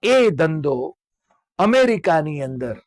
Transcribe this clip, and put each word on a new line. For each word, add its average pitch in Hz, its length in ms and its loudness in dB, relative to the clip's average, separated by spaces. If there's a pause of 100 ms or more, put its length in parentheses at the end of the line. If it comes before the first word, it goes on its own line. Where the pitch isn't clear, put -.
એ 247 260 4
ધંધો 147 680 -4 (600)
અમેરિકાની 180 840 0
અંદર 127 460 -8